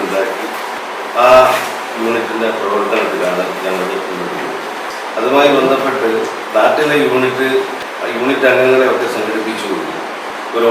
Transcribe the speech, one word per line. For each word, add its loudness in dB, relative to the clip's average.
ഉണ്ടാക്കി -2
ആ 8
യൂണിറ്റിന്റെ -2
പ്രവർത്തനത്തിലാണ് 0
ഞങ്ങൾ -2
മുന്നോട്ട് -6
പോകുന്നത്. -6
അതുമായി 4
ബന്ധപ്പെട്ട് 2
നാട്ടിലെ 4
യൂണിറ്റ്, 0
യൂണിറ്റ് 2
അംഗങ്ങളെ 4
ഒക്കെ -2
സംഘടിപ്പിച്ചുകൊണ്ട് -4
ഒരു 4